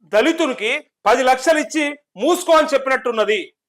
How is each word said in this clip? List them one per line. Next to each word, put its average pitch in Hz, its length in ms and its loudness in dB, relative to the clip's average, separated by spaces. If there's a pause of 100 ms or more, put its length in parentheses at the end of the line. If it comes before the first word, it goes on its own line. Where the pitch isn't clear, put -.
దళితునికి 262 880 -2 (160)
పది 254 160 2
లక్షలు 262 360 2
ఇచ్చి 294 400 -4 (180)
మూసుకో 330 360 0
అని 311 220 4
చెప్పినట్టున్నది. 233 800 -2 (140)